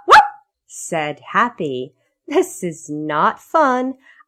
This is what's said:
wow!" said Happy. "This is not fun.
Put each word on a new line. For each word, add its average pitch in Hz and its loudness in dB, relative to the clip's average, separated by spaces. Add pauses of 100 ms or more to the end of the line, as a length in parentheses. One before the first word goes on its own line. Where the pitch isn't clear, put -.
wow!" 831 8 (440)
said 151 -8 (120)
Happy. 151 -4 (320)
"This 330 -2
is 160 -10
not 151 -2
fun. 262 -2 (300)